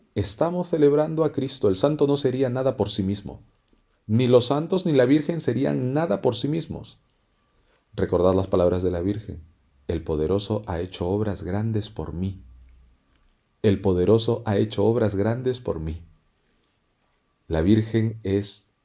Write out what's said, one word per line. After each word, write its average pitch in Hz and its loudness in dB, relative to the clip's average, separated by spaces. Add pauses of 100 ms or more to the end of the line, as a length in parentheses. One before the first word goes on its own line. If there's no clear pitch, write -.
(160)
estamos 170 -4
celebrando 156 2
a 147 -2
Cristo. 135 -2
El 95 0
santo 151 2
no 143 2
sería 131 0
nada 127 -2
por 101 -2
sí - -4
mismo. 98 -6 (640)
Ni 117 2
los 123 6
santos 165 0
ni 156 2
la 127 6
Virgen 156 2
serían 131 -2
nada 170 -2
por 123 0
sí 135 -6
mismos. 147 -6 (960)
Recordad 92 2
las 92 0
palabras 90 2
de 92 0
la 87 -4
Virgen: 95 -6 (440)
"El 82 -4
poderoso 92 -2
ha 82 -6
hecho 90 -6
obras 98 -4
grandes 104 -4
por 78 -10
mí". 95 -6 (1200)
El 101 4
poderoso 101 2
ha 104 0
hecho 107 0
obras 110 2
grandes 120 -2
por 82 -6
mí. 80 -8 (1500)
La 80 0
Virgen 110 2
es 98 -4 (140)